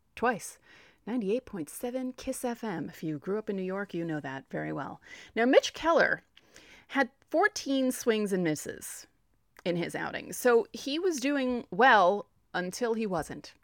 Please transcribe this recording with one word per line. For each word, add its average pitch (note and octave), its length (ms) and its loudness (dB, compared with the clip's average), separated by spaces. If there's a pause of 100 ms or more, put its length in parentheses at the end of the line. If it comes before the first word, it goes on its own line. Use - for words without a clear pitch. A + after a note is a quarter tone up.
(160)
twice. - 440 -2 (480)
Ninety-eight A3+ 380 -2
point E3 260 -8
seven B3+ 420 -6
Kiss - 320 -8
F A#3 180 -4
M. E3+ 300 -6
If - 80 -14
you D#3 160 -4
grew F#3+ 220 -4
up G#3+ 100 -10
in G#3 60 -2
New F#3+ 80 -4
York, F#3+ 320 -6
you E3+ 100 -4
know D#3 140 -2
that C3+ 320 -8
very D#3 220 -4
well. D3 280 -8 (340)
Now, A3+ 100 2
Mitch D#4+ 280 4
Keller D4+ 480 2 (680)
had C4+ 200 0 (220)
fourteen C#4 600 2
swings G#3+ 400 0
and F#3 120 2
misses - 640 -4 (560)
in F3 120 0
his E3+ 200 -4
outing. - 380 -8
So A#3+ 380 4
he C#4 280 -6
was F4 200 0
doing B3+ 520 0
well G3+ 560 6 (260)
until F3+ 400 -2
he A3 140 -2
wasn't. D#3 460 -4 (100)